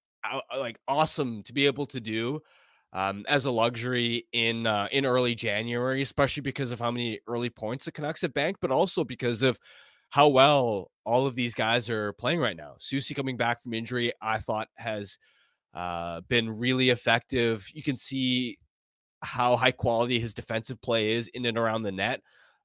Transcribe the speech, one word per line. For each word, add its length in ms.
uh, 120
like, 300
awesome 560
to 80
be 140
able 200
to 140
do, 400
um, 360
as 160
a 80
luxury 800
in, 340
uh, 240
in 160
early 300
January, 640
especially 380
because 320
of 80
how 100
many 380
early 220
points 340
the 80
Canucks 300
have 120
banked, 260
but 120
also 320
because 380
of 180
how 160
well 640
all 220
of 100
these 180
guys 360
are 240
playing 260
right 160
now. 240
Soucy 340
coming 220
back 260
from 120
injury, 460
I 180
thought, 380
has, 420
uh, 500
been 280
really 400
effective. 800
You 120
can 120
see 600
how 340
high 160
quality 460
his 160
defensive 460
play 320
is 160
in 180
and 120
around 240
the 100
net. 300